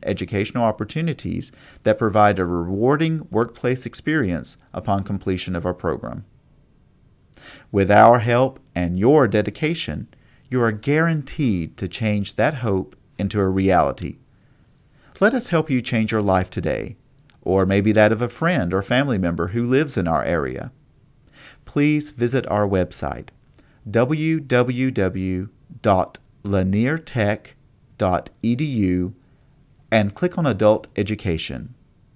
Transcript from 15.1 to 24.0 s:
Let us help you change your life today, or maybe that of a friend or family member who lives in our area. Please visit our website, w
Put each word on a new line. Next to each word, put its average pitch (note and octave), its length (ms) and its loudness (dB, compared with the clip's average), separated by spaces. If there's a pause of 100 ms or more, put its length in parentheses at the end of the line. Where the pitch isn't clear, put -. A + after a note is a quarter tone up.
Let G3+ 120 4
us B3 140 -4
help D#3+ 220 -2
you B2+ 120 0
change A2+ 300 -2
your A2 100 0
life F#2 280 2
today, C#2+ 480 -6 (440)
or F#2+ 240 2
maybe G2+ 280 2
that G#2+ 180 6
of A2 100 -2
a A#2+ 80 -2
friend C#3+ 440 -2
or G2 100 0
family B2+ 340 0
member E2+ 300 -2
who A#2 180 -4
lives C3 320 0
in F2+ 100 0
our D2+ 160 0
area. C2+ 480 -4 (920)
Please D3 460 0
visit A#2+ 380 -2
our G#2 200 0
website, E2+ 640 -4 (600)
w D3+ 500 0